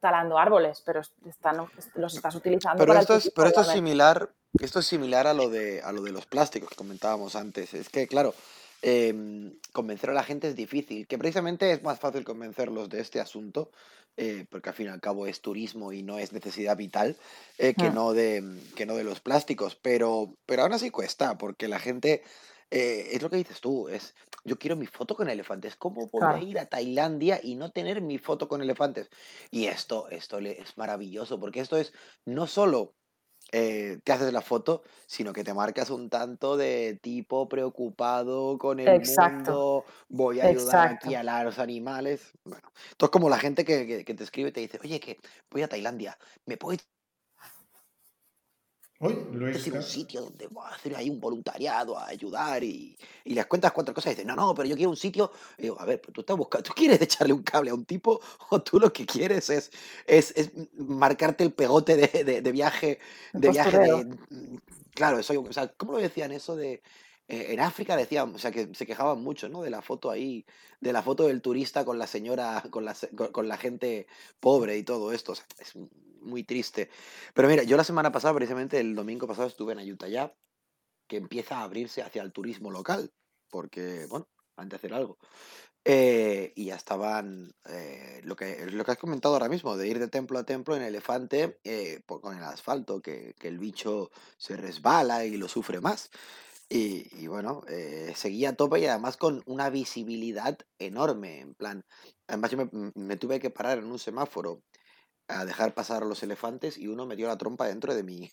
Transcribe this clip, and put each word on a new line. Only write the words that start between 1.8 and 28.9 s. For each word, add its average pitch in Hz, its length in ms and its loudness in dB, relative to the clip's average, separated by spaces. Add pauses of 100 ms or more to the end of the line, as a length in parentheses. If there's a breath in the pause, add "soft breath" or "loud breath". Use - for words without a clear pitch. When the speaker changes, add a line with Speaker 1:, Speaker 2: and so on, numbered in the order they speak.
Speaker 1:
los 170 200 -4
estás 160 220 -4
utilizando 170 500 4
Speaker 2:
Pero - 0 -
Speaker 1:
para 202 140 12
el 202 60 8
Speaker 2:
esto 220 100 8
es, 220 140 2
Speaker 1:
turismo - 40 -18
Speaker 2:
pero 160 140 8
esto 170 140 8
es 175 60 6
Speaker 1:
igualmente. - 0 -
Speaker 2:
similar, 160 680 6 (240)
esto - 220 0
es 160 60 0
similar 135 400 2
a 151 80 6
lo 135 140 4
de, 107 340 -2
a 95 100 -6
lo 101 100 -6
de 101 100 -6
los 95 140 -10
plásticos 131 440 0
que - 60 -18
comentábamos 101 600 -4
antes. 104 380 -8
Es - 140 -8
que, 131 200 -2
claro, 135 260 2 (480 loud breath)
em, 107 760 0 (140)
convencer 110 380 -4
a 139 40 0
la 139 100 2
gente 147 240 -4
es 135 80 -6
difícil, 113 500 -8
que 127 120 -6
precisamente 175 540 0
es 151 100 0
más 147 180 -4
fácil 135 240 -4
convencerlos 113 640 -6
de 104 120 -8
este 113 200 -6
asunto, 107 500 -8 (460 soft breath)
eh, 104 340 -6
porque - 200 -10
al - 40 -10
fin 110 120 -8
y - 40 -8
al 92 100 -14
cabo 101 260 -4
es 98 140 -8
turismo 107 520 -8
y 98 100 -10
no 101 160 -8
es 104 140 -8
necesidad 104 440 -2
vital, 104 400 -2 (420 loud breath)
eh, 131 180 4
que 170 140 4
Speaker 1:
Hmm. - 20 0
Speaker 2:
no 113 200 2
de, 110 300 2 (340)
que 110 100 -4
no 110 100 -4
de 113 80 -4
los 101 160 -6
plásticos, 120 560 0
pero, 113 600 0 (100)
pero 127 160 2
aún 180 120 4
así 233 160 -2
cuesta, 110 480 -4
porque 104 300 -8
la 101 100 -4
gente, 127 440 0 (480 soft breath)
eh, 120 420 0
es 127 100 -2
lo 165 80 -4
que 185 60 0
dices - 240 -4
tú, 123 280 -2
es, 101 260 -10 (300 soft breath)
"Yo - 140 -4
quiero 165 180 -4
mi 143 100 -6
foto - 300 -6
con 190 120 -2
elefantes, 104 480 -8
¿cómo 113 320 -6
voy 151 240 4
a 151 60 0
Speaker 1:
Claro. - 20 -4
Speaker 2:
ir 190 180 -4
a 156 80 -6
Tailandia 147 760 0
y 123 120 -8
no 151 160 -10
tener 185 320 -4
mi 147 160 -6
foto 147 300 -4
con 143 140 -4
elefantes?". 131 460 -2 (420 loud breath)